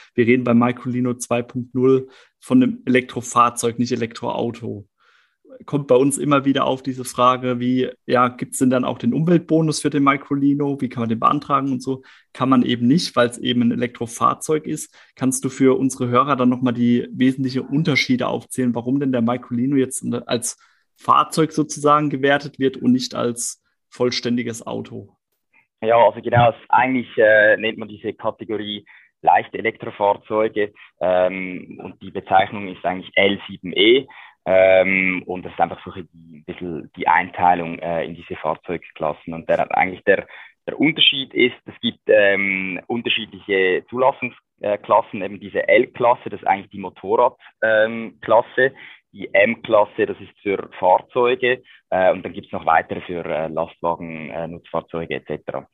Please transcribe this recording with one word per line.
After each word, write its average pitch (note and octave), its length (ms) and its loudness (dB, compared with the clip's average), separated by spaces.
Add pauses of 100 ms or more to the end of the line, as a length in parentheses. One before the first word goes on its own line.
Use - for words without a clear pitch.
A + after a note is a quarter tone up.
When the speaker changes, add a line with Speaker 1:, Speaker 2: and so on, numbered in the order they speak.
(160)
Speaker 1:
Wir A#2+ 100 4
reden B2 200 4
bei A#2+ 80 4
Microlino B2 600 0
zwei B2 260 -2
Punkt B2 340 -10
null C3 320 2 (320)
von B2+ 240 2
einem A#2 220 -2
Elektrofahrzeug, A#2+ 920 0
nicht A#2+ 140 -2
Elektroauto. A#2 920 -6 (800)
Kommt C#3+ 220 -4
bei B2+ 80 6
uns C#3 220 4
immer C#3+ 260 2
wieder C3+ 220 2
auf C3 160 -2
diese B2+ 240 -8
Frage, B2 540 2
wie, B2+ 320 0 (140)
ja, B2 240 2
gibt's - 280 -10
denn B2+ 140 4
dann B2+ 120 2
auch C3 140 -4
den A#2+ 160 -2
Umweltbonus D#3+ 680 2
für D3 100 -2
den C#3+ 120 0
Microlino? C#3+ 760 0
Wie B2+ 80 -4
kann B2 140 -6
man A2+ 60 -4
den A2+ 100 -2
beantragen C#3 520 0
und B2 120 -4
so? C3 180 -6 (320)
Kann B2+ 160 -2
man B2+ 140 4
eben A#2+ 240 0
nicht, D3 280 2
weil's A#2+ 220 2
eben B2 240 -2
ein A#2+ 100 2
Elektrofahrzeug A#2+ 920 -4
ist. - 280 -8 (220)
Kannst C3 300 -2
du C3+ 40 -2
für C3 280 4
unsere B2+ 320 -2
Hörer C3+ 260 2
dann B2+ 140 2
nochmal B2 240 0
die A#2+ 380 2
wesentlichen C3 500 0
Unterschiede C#3 680 0
aufzählen, B2 460 -4
warum A#2+ 260 -2
denn C#3 120 -2
der B2 100 0
Microlino B2 540 -2
jetzt C3 280 0 (220)
als - 320 -4 (400)
Fahrzeug D3 540 2
sozusagen D3 580 0
gewertet C#3+ 480 0
wird C3 200 -2
und A#2+ 140 2
nicht B2+ 220 0
als A#2+ 500 -6 (260)
vollständiges A#2+ 760 -4
Auto? A2+ 520 -12 (640)
Speaker 2:
Ja, A2+ 160 4
also A2+ 240 4
genau, A#2+ 280 4
es, A2 60 0 (140)
eigentlich, B2+ 380 2 (100)
äh, G#2+ 400 6
nennt A2 200 -4
man G#2+ 120 -12
diese G#2 240 -10
Kategorie G#2 720 -8 (360)
leichte F2+ 380 2
Elektrofahrzeuge, G#2+ 1120 -2 (260)
ähm, F#2 840 -2
und - 180 -16
die F#2+ 80 -16
Bezeichnung G2+ 580 -2
ist F2+ 160 -14
eigentlich F2+ 320 -6
L G2 320 2
sieben F#2 260 -12
E, B2 340 4 (380)
ähm, F#2 840 4
und F2+ 180 -8
das F2 80 -14
ist - 60 -8
einfach E2+ 260 -2
so F2+ 60 -12
ein E2 540 -20
bisschen F2 500 -10
die - 120 -4
Einteilung, F2 720 0
äh, E2+ 260 -4
in D#2+ 120 -10
diese E2+ 200 -14
Fahrzeugklassen. D#2+ 1000 -8
Und E2 120 -12
der, E2+ 300 -2
eigentlich F#2 260 -2
der, F#2 220 2 (420)
der - 120 -10
Unterschied C#3+ 560 0
ist, A#2+ 200 2 (100)
es - 160 -18
gibt, A#2 260 -6
ähm, G2 800 0
unterschiedliche G2 1000 -2
Zulassungsklassen, A#2 1300 -2
eben G2 180 -10
diese F#2+ 280 -4
L-Klasse, - 640 2
das G#2 120 -12
ist - 60 -4
eigentlich G2 240 -2
die G2+ 80 -14
Motorrad-, G2+ 580 0 (260)
ähm, A2 580 0
Klasse, C3 520 2 (400)
die G2 180 -14
M-Klasse, G#2+ 760 2
das G2 120 -10
ist F#2 220 -20
für G2 280 -4 (100)
Fahrzeuge, B2 800 0 (300)
äh, F#2 200 2
und F2 140 -4
dann G2 80 -10
gibt's - 180 -16
noch F2 140 -10
weitere E2+ 360 0
für, F2 220 -10
äh, D#2+ 240 -4
Lastwagen, D#2+ 840 -6
äh, D#2+ 160 -8
Nutzfahrzeuge E2 640 -10
et C2+ 140 -10
cetera. C#2+ 460 -10